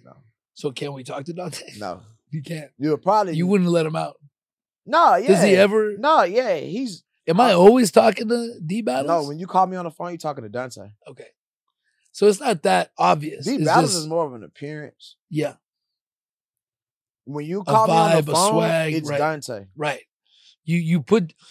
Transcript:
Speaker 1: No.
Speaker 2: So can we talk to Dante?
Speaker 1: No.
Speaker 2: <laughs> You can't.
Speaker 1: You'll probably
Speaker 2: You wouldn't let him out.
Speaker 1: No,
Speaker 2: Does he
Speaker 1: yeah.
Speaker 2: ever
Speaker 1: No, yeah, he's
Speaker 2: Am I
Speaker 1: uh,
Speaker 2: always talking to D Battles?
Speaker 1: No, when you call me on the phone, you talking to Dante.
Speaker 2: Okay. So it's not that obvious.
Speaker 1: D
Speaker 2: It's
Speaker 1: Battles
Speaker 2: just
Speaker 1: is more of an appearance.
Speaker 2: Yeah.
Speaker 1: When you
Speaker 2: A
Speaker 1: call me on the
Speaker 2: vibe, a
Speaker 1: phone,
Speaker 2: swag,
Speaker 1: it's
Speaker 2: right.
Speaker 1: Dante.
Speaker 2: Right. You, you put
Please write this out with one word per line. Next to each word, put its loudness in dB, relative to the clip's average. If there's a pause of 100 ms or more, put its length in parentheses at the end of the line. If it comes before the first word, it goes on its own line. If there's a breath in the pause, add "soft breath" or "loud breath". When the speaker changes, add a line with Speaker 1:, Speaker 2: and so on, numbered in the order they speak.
Speaker 1:
No. -20 (380)
Speaker 2:
So -8
can -10
we -14
talk -12
to -12
Dante? -12 (140)
Speaker 1:
No. -10
Speaker 2:
<laughs> -20 (200)
You -8
can't. -12 (100)
Speaker 1:
You'll -2
probably 0
Speaker 2:
You 0
wouldn't 2
let 2
him -6
out. -8 (680)
Speaker 1:
No, 4
Speaker 2:
Does 6
he 4
Speaker 1:
yeah. 2
Speaker 2:
ever 2
Speaker 1:
No, 4
yeah, 0
he's -8 (240)
Speaker 2:
Am 2
I 4
Speaker 1:
uh, 2
Speaker 2:
always 8
talking 4
to -6
D -4
Battles? -2 (180)
Speaker 1:
No, -8
when -10
you -10
call 2
me -6
on -8
the -10
phone, -12
you -12
talking -10
to -16
Dante. -10 (180)
Speaker 2:
Okay. -20 (840)
So 0
it's 2
not -4
that 0
obvious. 0
Speaker 1:
D -4
Speaker 2:
It's -2
Speaker 1:
Battles 2
Speaker 2:
just -6
Speaker 1:
is -10
more -2
of -12
an -18
appearance. -18 (140)
Speaker 2:
Yeah. -6 (1700)
Speaker 1:
When -10
you -6
Speaker 2:
A -12
Speaker 1:
call 2
me 2
on 4
the 4
Speaker 2:
vibe, -6
a -2
Speaker 1:
phone, 4
Speaker 2:
swag, 0
Speaker 1:
it's -6
Speaker 2:
right. -4
Speaker 1:
Dante. -6
Speaker 2:
Right. -6 (640 soft breath)
You, 0
you 0
put 0 (180 soft breath)